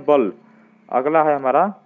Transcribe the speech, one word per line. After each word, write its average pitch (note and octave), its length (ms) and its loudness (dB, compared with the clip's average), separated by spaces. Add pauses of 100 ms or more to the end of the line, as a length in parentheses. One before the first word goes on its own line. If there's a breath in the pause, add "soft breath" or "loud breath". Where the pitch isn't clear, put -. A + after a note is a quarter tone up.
बल, C3+ 260 2 (580 soft breath)
अगला D3+ 340 0
है D3+ 120 0
हमारा C#3+ 380 0 (120)